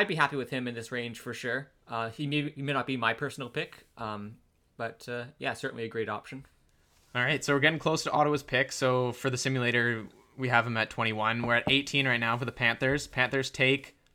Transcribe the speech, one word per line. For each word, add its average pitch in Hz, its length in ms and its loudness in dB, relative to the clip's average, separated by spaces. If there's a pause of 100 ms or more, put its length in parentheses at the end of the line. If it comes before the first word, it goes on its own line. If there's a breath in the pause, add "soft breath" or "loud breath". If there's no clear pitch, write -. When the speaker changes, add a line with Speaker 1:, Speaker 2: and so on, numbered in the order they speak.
Speaker 1:
I'd 208 80 2
be 170 60 -2
happy 147 200 4
with 123 140 -4
him 123 180 -4
in 117 80 -6
this 113 160 -10
range 120 280 -6
for 120 140 -8
sure. 131 360 -6 (180)
Uh, 117 220 -4
he 147 180 -6
may, 147 220 0
he 139 120 -12
may 139 120 -2
not 127 140 -2
be 131 100 0
my 113 160 2
personal 135 360 -6
pick, - 360 -8 (120)
um, 107 380 -8 (400)
but, - 320 -10
uh, 120 180 -8 (120)
yeah, 131 160 -4
certainly 120 320 -6
a - 20 -4
great 110 220 -4
option. 120 360 -8 (680)
Speaker 2:
All 123 100 0
right, 143 180 0
so 143 120 2
we're 139 80 4
getting 156 180 4
close 156 240 0
to - 80 -4
Ottawa's 147 320 4
pick. 131 300 0
So 127 400 2
for - 160 -4
the 127 80 0
simulator, 120 680 2 (300)
we 131 140 -2
have 120 180 6
him 117 80 -2
at 110 140 0
twenty-one. 113 540 0
We're 120 120 2
at 120 140 2
eighteen 139 360 2
right 123 140 2
now 117 160 0
for 120 80 -4
the 120 80 -2
Panthers. 131 560 0
Panthers 127 420 0
take 135 460 2 (200)